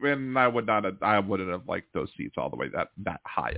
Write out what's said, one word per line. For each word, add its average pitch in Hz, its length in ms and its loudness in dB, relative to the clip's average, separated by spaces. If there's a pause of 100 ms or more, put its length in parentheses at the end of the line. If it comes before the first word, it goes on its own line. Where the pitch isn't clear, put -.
and 135 380 0
I 127 80 8
would 120 180 2
not 104 200 2
have, 95 160 -2
I 104 180 6
wouldn't 95 300 0
have 87 180 -4
liked 90 260 -6
those 82 140 -2 (100)
seats - 200 -8
all 64 120 -2
the - 60 -10
way 65 180 -4
that, - 180 -4 (120)
that 85 220 -4
high - 320 -4